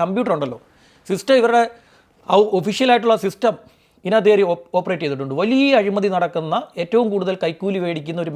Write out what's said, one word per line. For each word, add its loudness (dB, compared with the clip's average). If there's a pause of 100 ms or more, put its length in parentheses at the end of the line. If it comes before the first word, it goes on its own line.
കമ്പ്യൂട്ടർ -2
ഉണ്ടല്ലോ, -6 (520)
സിസ്റ്റം, 2
ഇവരുടെ 4 (640)
ഔ-, 4
ഒഫീഷ്യലായിട്ടുള്ള 2
സിസ്റ്റം -2 (500)
ഇതിനകത്ത് 2
കയറി 4
ഓപ്-, -6 (140)
ഓപ്പറേറ്റ് -4
ചെയ്തിട്ടുണ്ട്. -6
വലിയ 2 (120)
അഴിമതി -2
നടക്കുന്ന, -2 (280)
ഏറ്റവും 0
കൂടുതൽ -2
കൈക്കൂലി -4
മേടിക്കുന്ന -6
ഒരു -6